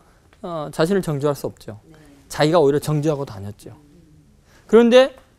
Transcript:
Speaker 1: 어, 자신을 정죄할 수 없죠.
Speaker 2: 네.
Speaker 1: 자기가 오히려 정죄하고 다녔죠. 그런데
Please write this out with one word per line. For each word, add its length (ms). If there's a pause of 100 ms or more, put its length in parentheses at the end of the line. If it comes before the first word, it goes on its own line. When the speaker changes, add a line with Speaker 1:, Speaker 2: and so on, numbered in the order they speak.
(420)
Speaker 1:
어, 300
자신을 300
정죄할 340
수 120
없죠. 400
Speaker 2:
네. 80 (340)
Speaker 1:
자기가 300
오히려 200
정죄하고 460
다녔죠. 500 (920)
그런데 480 (240)